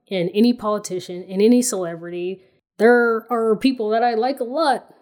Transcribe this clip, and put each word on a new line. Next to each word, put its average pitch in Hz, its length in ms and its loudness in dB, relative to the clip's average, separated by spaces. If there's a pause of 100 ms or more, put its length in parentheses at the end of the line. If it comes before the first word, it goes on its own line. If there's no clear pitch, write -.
in 180 220 -2
any 240 220 4
politician, 196 680 -6
in 190 180 -6
any 247 220 4
celebrity. 175 800 -6 (360)
There 233 520 4
are 226 260 0
people 233 340 0
that 226 120 0
I 240 120 2
like 254 260 -2
a 247 40 -4
lot 269 580 -2